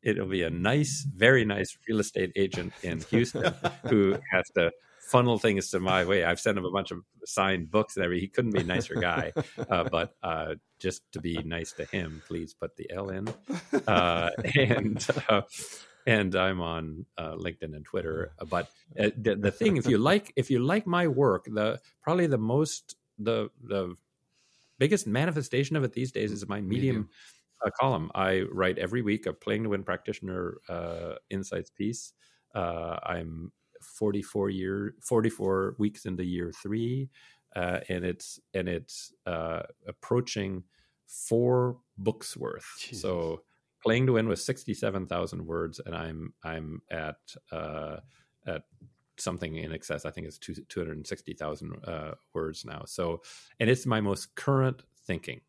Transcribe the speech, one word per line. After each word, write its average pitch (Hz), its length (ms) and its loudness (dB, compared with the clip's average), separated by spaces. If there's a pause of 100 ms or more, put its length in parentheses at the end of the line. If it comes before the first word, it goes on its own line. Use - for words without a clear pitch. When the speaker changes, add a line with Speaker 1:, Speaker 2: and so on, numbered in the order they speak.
Speaker 1:
it'll 104 260 0
be 92 140 0
a 82 80 2
nice, 131 600 2
very 120 320 8
nice 101 320 0 (100)
real 110 140 2
estate 98 340 0
agent 90 380 0 (100)
in 85 180 -2 (100)
Houston - 420 2 (180)
Speaker 2:
<laughs> - 200 -6
Speaker 1:
who 101 260 6 (160)
has 92 240 2
to 85 140 6 (400)
funnel 123 280 8
things 98 320 2
to 95 100 0
my 92 240 4
way. 92 200 4
I've 87 160 2
sent 104 160 2
him 92 80 -2
a 90 60 -2
bunch 92 200 -2
of 90 80 -8 (260)
signed 95 460 0
books 104 260 2
and 95 80 0
everything. 87 180 0
He 95 60 -4
couldn't 117 240 0
be 98 80 2
a 85 40 0
nicer 92 300 -2
guy, 80 380 0 (180)
Speaker 2:
<laughs> - 200 -6
Speaker 1:
uh, 90 140 4
but, 85 380 0
uh, 80 320 -2 (240)
just - 240 -4 (100)
to - 80 -8
be 82 220 -2
nice 82 300 -6
to 78 140 -8
him, 80 420 -6
please 85 260 -8
put - 220 -10
the - 140 -12
L 98 180 -6
in. 98 200 -4 (580)
Uh, 87 440 4 (120)
<laughs> - 120 -4
and, 110 520 4 (220)
uh, 104 140 6 (640)
and 104 300 4
I'm 92 240 4
on, 82 460 -4 (100)
uh, 80 200 -6
LinkedIn 85 380 -6
and 76 100 -12
Twitter. 80 480 -4 (180)
But, 87 180 -2 (300)
uh, 104 180 4
the, 107 200 4
the 101 140 4
thing, 208 280 2
if 113 80 0
you 117 120 6
like, 175 380 4
if 131 140 0
you 131 80 6
like 170 280 2
my 175 220 2
work, 123 380 4
the, 107 340 0 (220)
probably 175 240 2
the 135 120 4
most, 123 580 0 (220)
the, 110 320 0 (120)
the 98 320 -2 (840)
biggest 156 280 4
manifestation 139 680 0
of 143 80 2
it 123 100 -2
these 127 180 -2
days 107 200 0
is 101 160 -6
my 101 120 -4
Medium, 120 360 2
Speaker 2:
Medium. 104 120 -2 (560)
Speaker 1:
uh, 104 60 2 (100)
column. 120 340 2
I 95 280 2 (100)
write 92 260 2
every 107 240 -2
week 107 240 0
a 85 60 -4
Playing 107 320 -2
to 110 60 -2
Win 98 140 -2
practitioner, 92 720 -6 (100)
uh, 85 460 -6 (160)
insights 95 400 -6
piece. - 420 -6 (420)
Uh, 85 480 -2
I'm 82 500 -6 (300)
forty-four 101 680 -2
year, 98 520 -4
forty-four 98 760 2
weeks - 280 0
into 92 180 -2
year 87 280 -2 (100)
three, 117 480 -2 (440)
uh, 90 340 -2
and 90 160 -2
it's, - 360 -6 (140)
and 90 140 -2
it's, - 440 -8 (140)
uh, 82 360 -4 (240)
approaching 98 800 -2 (420)
four 123 720 2 (200)
books - 380 -4
worth. - 300 -8 (120)
Speaker 2:
Jesus. 101 240 -10
Speaker 1:
So 85 400 -4 (420)
Playing 117 220 4
to 127 80 4
Win 113 120 2
was 120 180 -2
sixty-seven 98 600 -4
thousand 87 400 -4
words, 82 400 -4
and 85 80 -8
I'm, 80 480 -8
I'm 80 480 -8
at, 78 280 -6 (340)
uh, 78 460 -8 (460)
at 78 200 -6 (520)
something 87 380 -6
in 80 180 -8
excess. 78 320 -8
I 76 60 -6
think 82 160 -10
it's 76 120 -16
two, - 160 -12 (140)
two - 120 -6
hundred 78 260 -8
sixty - 280 -10
thousand, 78 500 -8
uh, 80 300 -8 (200)
words 80 300 -6
now. 76 220 -12
So, 85 360 -4 (380)
and 113 100 4
it's 127 160 2
my 113 140 2
most 101 340 -2
current 131 480 2 (240)
thinking. - 420 -6